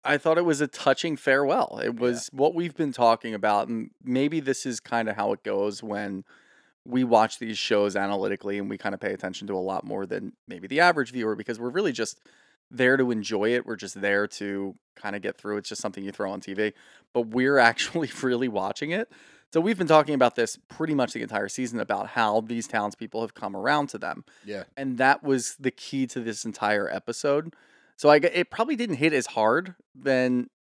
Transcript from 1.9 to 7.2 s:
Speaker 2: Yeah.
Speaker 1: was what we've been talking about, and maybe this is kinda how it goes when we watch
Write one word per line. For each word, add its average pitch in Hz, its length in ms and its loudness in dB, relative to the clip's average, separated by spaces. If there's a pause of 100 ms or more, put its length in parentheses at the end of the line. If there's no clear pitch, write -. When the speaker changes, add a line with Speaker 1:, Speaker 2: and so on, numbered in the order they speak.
Speaker 2:
Yeah. 113 60 -12
Speaker 1:
was 120 320 0
what 139 200 2
we've 170 220 -4
been 147 160 -2
talking 117 420 2
about, 104 360 2
and 113 220 -6 (120)
maybe 143 380 0
this 135 240 -2
is 123 160 -6
kinda 113 320 -2
how 104 180 -2
it 104 120 -6
goes 101 380 -2
when 101 440 -8 (640)
we 127 160 2
watch 113 360 4